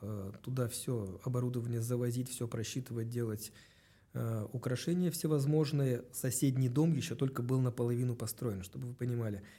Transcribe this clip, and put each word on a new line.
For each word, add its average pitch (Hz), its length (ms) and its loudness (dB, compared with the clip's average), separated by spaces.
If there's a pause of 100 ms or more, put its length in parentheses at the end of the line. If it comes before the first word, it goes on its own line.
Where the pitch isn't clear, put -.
э, 101 300 -6 (100)
туда 127 260 0
все 110 560 -4
оборудование 123 580 -2
завозить, 123 480 0
все - 180 -6
просчитывать, 117 640 -4
делать, 117 420 -4 (640)
э, 113 400 -2
украшения 165 580 0
всевозможные. 143 920 4 (100)
Соседний 131 560 4
дом 156 240 6
еще 120 220 0
только 131 260 0
был 127 200 2
наполовину 120 540 2
построен, 107 480 -4
чтобы 127 240 -10
вы 120 60 -8
понимали. 117 480 -2 (180)